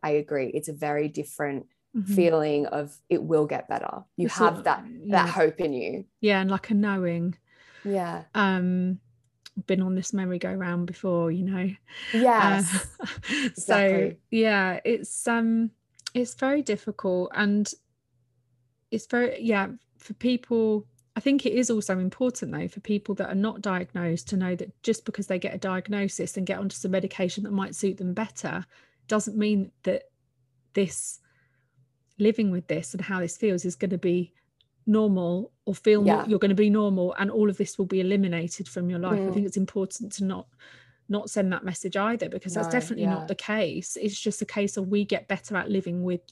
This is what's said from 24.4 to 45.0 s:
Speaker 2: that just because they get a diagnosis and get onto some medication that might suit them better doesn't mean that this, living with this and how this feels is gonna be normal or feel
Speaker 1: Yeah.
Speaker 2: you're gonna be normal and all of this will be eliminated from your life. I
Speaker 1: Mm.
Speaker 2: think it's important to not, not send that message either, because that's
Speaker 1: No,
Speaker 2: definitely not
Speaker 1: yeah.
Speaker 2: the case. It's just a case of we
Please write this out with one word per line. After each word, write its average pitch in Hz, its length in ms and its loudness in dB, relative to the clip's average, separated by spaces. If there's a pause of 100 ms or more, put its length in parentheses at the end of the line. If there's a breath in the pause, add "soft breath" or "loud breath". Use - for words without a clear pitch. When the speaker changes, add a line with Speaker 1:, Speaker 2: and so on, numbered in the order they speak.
Speaker 2:
that - 280 -10
just 220 200 0
because 208 220 -6
they 185 140 -2
get 196 140 -6
a 202 40 -8
diagnosis 196 800 -4
and 190 100 -4
get 185 140 -2
onto 190 160 -6
some 185 160 -4
medication 190 520 -2
that 208 80 -6
might 196 220 -2
suit 196 240 -2
them 180 160 -4
better 185 500 -6 (440 soft breath)
doesn't 214 280 0
mean 208 360 2 (100)
that 180 220 0 (680)
this, - 460 -2 (1000)
living 208 320 4
with 180 160 -2
this 160 260 -4
and 190 100 -6
how 185 180 -4
this 170 160 -6
feels 185 280 0
is 180 120 -2
gonna 185 220 -2
be 175 340 0 (540)
normal 196 640 2 (120)
or 196 100 -2
feel 208 320 4
Speaker 1:
Yeah. 160 200 4
Speaker 2:
you're 214 120 4
gonna 202 160 4
be 208 160 6
normal 196 480 2
and 196 120 0
all 214 180 4
of 190 80 0
this - 220 -2
will 190 80 0
be 190 140 0
eliminated 185 680 0
from 180 220 -2
your 180 80 -2
life. 185 280 0
I 190 40 0
Speaker 1:
Mm. - 20 -2
Speaker 2:
think 202 140 0
it's 185 100 -8
important 190 560 -4
to 202 120 -4
not, 190 220 -6 (600 soft breath)
not 202 220 -4
send 190 220 0
that 170 120 -4
message 185 320 -6
either, 214 320 0
because 180 260 -8
that's 208 120 0
Speaker 1:
No, 165 60 -4
Speaker 2:
definitely 226 340 0
not 180 160 0
Speaker 1:
yeah. 160 40 -10
Speaker 2:
the 190 80 -4
case. 190 640 -4
It's 208 240 -4
just 208 220 -4
a - 20 -4
case 202 320 -2
of 190 120 -4
we 208 180 2